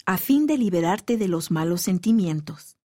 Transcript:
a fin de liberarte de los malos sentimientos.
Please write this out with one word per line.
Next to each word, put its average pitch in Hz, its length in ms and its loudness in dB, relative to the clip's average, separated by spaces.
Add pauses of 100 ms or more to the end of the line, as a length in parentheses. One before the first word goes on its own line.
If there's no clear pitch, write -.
a 185 100 0
fin 285 300 2
de 302 100 2
liberarte 202 640 0
de 208 100 0
los 165 220 -2
malos 170 320 0
sentimientos. 175 960 -2 (120)